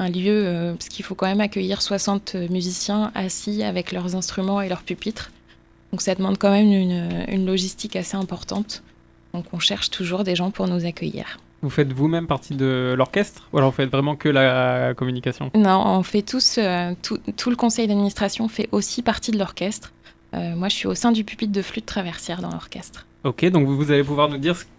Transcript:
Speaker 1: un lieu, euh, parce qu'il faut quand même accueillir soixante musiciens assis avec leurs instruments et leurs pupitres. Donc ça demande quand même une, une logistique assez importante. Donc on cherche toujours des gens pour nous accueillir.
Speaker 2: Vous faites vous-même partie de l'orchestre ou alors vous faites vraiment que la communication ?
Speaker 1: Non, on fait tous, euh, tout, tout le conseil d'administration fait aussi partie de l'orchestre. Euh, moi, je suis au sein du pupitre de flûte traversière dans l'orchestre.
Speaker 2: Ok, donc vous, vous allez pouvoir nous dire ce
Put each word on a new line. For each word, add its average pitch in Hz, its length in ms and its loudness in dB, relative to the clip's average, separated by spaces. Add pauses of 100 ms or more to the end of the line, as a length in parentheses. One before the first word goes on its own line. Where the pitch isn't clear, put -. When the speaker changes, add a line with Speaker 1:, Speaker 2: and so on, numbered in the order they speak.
Speaker 1:
un 180 100 -2
lieu, 196 360 2
euh, 170 280 -2
parce - 140 -10
qu'il - 160 -12
faut 185 120 -8
quand 196 100 -2
même 196 140 2
accueillir 196 420 -2
soixante 196 540 -2 (140)
musiciens 185 640 -2
assis 208 480 -4
avec 180 260 -4
leurs 180 240 -4
instruments 190 460 -2
et 190 80 -4
leurs 180 160 -6
pupitres. - 480 -8 (580)
Donc 180 120 -4
ça 190 120 0
demande 190 240 0
quand 196 140 6
même 208 180 8
une, 180 560 2
une 190 180 0
logistique 190 520 -2
assez 185 200 -6
importante. 190 680 -6 (500)
Donc 175 180 -8
on 175 60 -6
cherche - 320 -2
toujours 185 320 -2
des 180 140 0
gens 180 160 0
pour 190 160 -2
nous 175 180 0
accueillir. - 540 -8 (220)
Speaker 2:
Vous 139 80 -2
faites 139 220 4
vous-même 160 360 2
partie 147 260 -4
de 131 420 2
l'orchestre - 560 0
ou - 60 2
alors 135 120 6
vous - 60 -2
faites 135 140 2
vraiment 139 240 2
que 147 140 0
la 127 640 4
communication ? 127 640 -4
Speaker 1:
Non, 190 280 6
on 190 200 4
fait 208 180 0
tous, - 360 0
euh, 175 340 0 (100)
tout, - 160 -4 (180)
tout - 140 -2
le 240 60 0
conseil 233 320 2
d'administration 202 580 0
fait - 240 -4
aussi 202 320 -2
partie 226 300 -2
de 214 60 2
l'orchestre. 190 540 -6 (420)
Euh, 170 200 -4
moi, 180 140 -2
je 196 80 -2
suis 190 100 -4
au 185 80 0
sein 240 160 2
du 220 140 2
pupitre 214 260 -4
de 196 120 0
flûte - 240 -8
traversière 175 540 -6
dans 175 100 -6
l'orchestre. - 540 -12 (200)
Speaker 2:
Ok, 135 220 0
donc 170 200 4
vous, 139 100 2
vous 143 140 2
allez 143 140 6
pouvoir 147 240 2
nous 143 100 -4
dire 165 160 2
ce - 100 -12 (140)